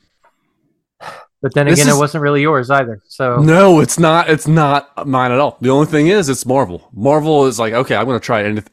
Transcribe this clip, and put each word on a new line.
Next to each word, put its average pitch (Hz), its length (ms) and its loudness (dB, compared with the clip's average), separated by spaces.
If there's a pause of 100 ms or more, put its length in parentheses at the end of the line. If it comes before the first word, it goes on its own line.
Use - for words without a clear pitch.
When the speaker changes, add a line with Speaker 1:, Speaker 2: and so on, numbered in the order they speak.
(1400)
Speaker 1:
but 131 120 -6
then 143 120 0
Speaker 2:
This 160 140 2
Speaker 1:
again, 147 100 4
Speaker 2:
is 147 60 2
Speaker 1:
it - 20 0
wasn't 147 240 -4
really 143 200 0
yours 139 280 -2
either, 123 360 -2
so. 123 320 -4
Speaker 2:
No, 165 420 6
it's - 180 -2
not, 165 300 2
it's 156 180 -2
not 147 600 -2
mine 127 260 -2
at 123 60 0
all. 139 220 -2
The 123 100 0
only 143 160 2
thing 151 220 0
is, 190 200 0
it's 131 160 -6
Marvel. 120 500 -4
Marvel 143 520 0
is 117 120 -4
like, 113 140 -4
"Okay, 123 240 -2
I'm 101 100 0
gonna 123 140 -4
try 113 240 -2
any-, 104 180 -4 (100)